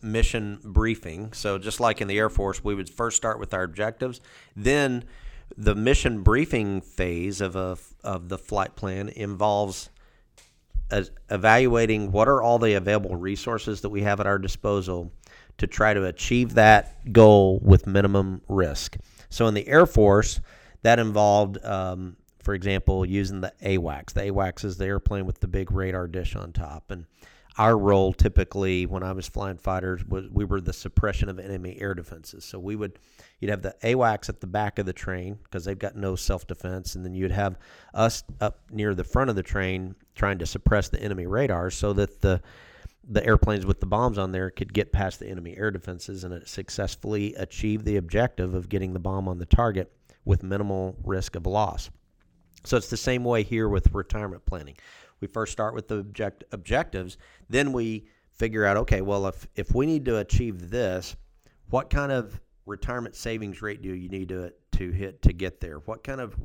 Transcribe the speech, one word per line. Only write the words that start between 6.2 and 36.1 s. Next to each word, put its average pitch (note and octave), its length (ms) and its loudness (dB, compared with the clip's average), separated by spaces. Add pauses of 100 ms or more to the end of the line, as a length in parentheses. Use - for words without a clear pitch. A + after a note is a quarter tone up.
briefing G#2+ 580 2
phase F2+ 600 -4
of F#2 140 -4
a, F#2 240 -4 (240)
of F2+ 260 -8
the F#2 100 -8
flight - 360 -4
plan G2 340 -6
involves G2+ 840 -2 (1000)
as-, G2 220 -2 (180)
evaluating A2 800 4
what G#2 160 4
are C3+ 160 4
all A#2+ 160 4
the A2 160 4
available G2 400 0
resources G2+ 680 -6
that G2+ 80 -4
we G2+ 120 -2
have G2+ 160 2
at G2+ 80 -2
our G2 120 4
disposal F#2 720 -2 (460)
to F#2+ 100 0
try G#2+ 260 2
to G2 120 2
achieve A#2+ 480 0
that G#2+ 580 6
goal G2+ 500 10
with F#2+ 240 10
minimum G2 600 2
risk. F2 480 -2 (320)
So - 180 0
in A2 80 2
the G#2 140 -2
Air D#3 180 10
Force, G#2+ 540 6 (420)
that A#2 160 6
involved, G#2 640 4
um, F#2 520 -6 (260)
for G2+ 120 -4
example, F#2+ 500 0
using F#2+ 380 -2
the F#2 100 -6 (100)
awacs. E2+ 520 -2
The G2+ 80 0
awacs G2 420 -2
is F#2 140 -6
the F#2+ 80 -2
airplane G2 400 -2
with F#2 140 -6
the G2 60 -2
big F#2 240 -4
radar F#2 380 -2
dish F2 260 -4
on F2+ 200 -10
top. D#2 360 -8
And F2 140 -12 (540)
our A2+ 180 6
role G2 380 4
typically F#2+ 720 2
when F#2 160 -6
I F#2 100 -4
was F#2+ 160 -8
flying G2 300 -8
fighters F#2 480 -4
was F#2+ 240 -6
we G#2 160 0
were G2 160 -2
the F2+ 100 -4
suppression - 560 0
of F#2 100 -8
enemy F#2 400 -8
air G2 140 -4
defenses. E2+ 540 -14
So F#2+ 120 -14
we G2 180 -6
would, G#2 220 -8 (400)
you'd G2+ 120 -4
have G2 100 -4
the G2 240 -8
awacs A#2 460 2
at - 100 -14
the G2 60 -10
back G#2 320 -4
of G2 80 -4
the F2+ 80 -6
train F#2 440 -10 (120)
'cause F2 160 -10
they've G2 120 -6
got G2+ 180 -8
no F#2+ 200 -4